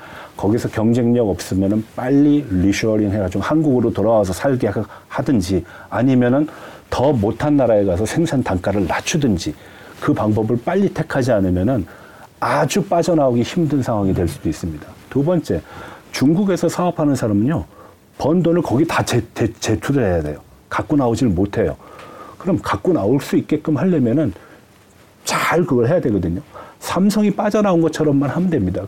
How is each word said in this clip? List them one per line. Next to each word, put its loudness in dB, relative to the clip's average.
거기서 0
경쟁력 2
없으면은 0
빨리 4
리쇼어링 2
해가지고 -2
한국으로 2
돌아와서 2
살게 -2
하-, -4
하든지 -2
아니면은 2
더 2
못한 0
나라에 4
가서 0
생산 0
단가를 -2
낮추든지 -2
그 0
방법을 0
빨리 0
택하지 -2
않으면은 0
아주 0
빠져나오기 2
힘든 0
상황이 0
될 0
수도 -6
있습니다. -8
두 0
번째, 0
중국에서 2
사업하는 0
사람은요, 0
번 2
돈을 2
거기 2
다 -2
재-, 0
재-, -2
재투자해야 0
돼요. -8
갖고 -2
나오질 2
못해요. 0
그럼 -2
갖고 -2
나올 2
수 -2
있게끔 -2
하려면은 2
잘 0
그걸 2
해야 2
되거든요. -2
삼성이 0
빠져나온 2
것처럼만 0
하면 -2
됩니다. -2